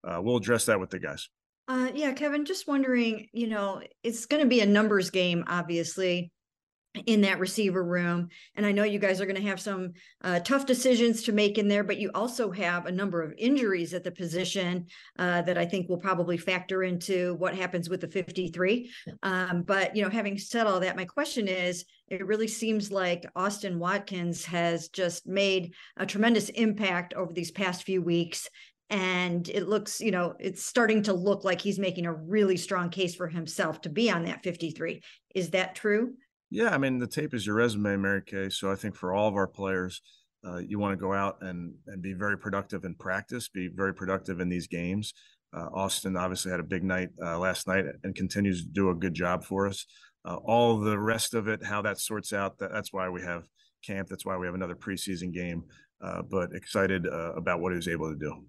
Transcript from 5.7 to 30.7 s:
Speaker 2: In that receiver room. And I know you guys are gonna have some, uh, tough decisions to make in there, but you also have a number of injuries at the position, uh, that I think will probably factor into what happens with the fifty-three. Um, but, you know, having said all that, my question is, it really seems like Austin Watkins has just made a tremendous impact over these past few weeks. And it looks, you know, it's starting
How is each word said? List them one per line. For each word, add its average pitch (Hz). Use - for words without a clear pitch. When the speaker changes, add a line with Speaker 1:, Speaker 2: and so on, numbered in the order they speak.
Speaker 2:
In 214
that 190
receiver 185
room. 175
And 208
I 208
know 202
you 208
guys 190
are 196
gonna 190
have 196
some, 185
uh, 180
tough 269
decisions 240
to 233
make 208
in 214
there, 202
but 190
you 202
also 226
have 175
a 175
number 180
of 156
injuries 202
at 180
the 180
position, 180
uh, 175
that 175
I 170
think 180
will 175
probably 175
factor 185
into 180
what 175
happens 180
with 180
the 170
fifty-three. 185
Um, 180
but, 196
you 208
know, 202
having 202
said 226
all 190
that, 185
my 180
question 262
is, 180
it 190
really 214
seems 220
like 180
Austin 190
Watkins 180
has 170
just 175
made 190
a 190
tremendous 214
impact 202
over 170
these 170
past 180
few 185
weeks. 170
And 180
it 196
looks, 208
you 226
know, 180
it's -
starting 220